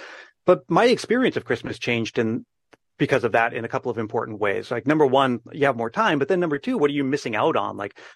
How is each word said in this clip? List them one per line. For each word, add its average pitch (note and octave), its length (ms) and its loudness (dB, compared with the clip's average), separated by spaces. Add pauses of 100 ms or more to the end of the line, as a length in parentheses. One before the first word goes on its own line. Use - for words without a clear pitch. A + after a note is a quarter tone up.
(460)
But F3+ 240 4
my F#3 160 4
experience B3 520 2
of - 80 -4
Christmas A#2 340 -4
changed A#2 380 -2
in, A2+ 280 -2 (520)
because C3+ 280 2
of A2+ 80 0
that A#2+ 200 2
in A#2 120 -6
a A#2+ 40 -10
couple B2+ 220 -4
of G#2+ 60 -8
important A2 420 -4
ways. G2+ 320 -2
Like, A#2+ 160 -4
number D3+ 180 4
one, C3 360 2 (100)
you C#3 140 0
have C3+ 100 2
more A2+ 140 -4
time, F#3+ 280 0
but C3+ 120 0
then F#3+ 100 2
number D#3 180 -2
two, B3+ 200 -4
what D3 120 2
are C#3+ 40 -4
you C#3+ 100 0
missing C3+ 320 -2
out C3 220 0
on? G2+ 180 -2
Like G2+ 240 -10 (160)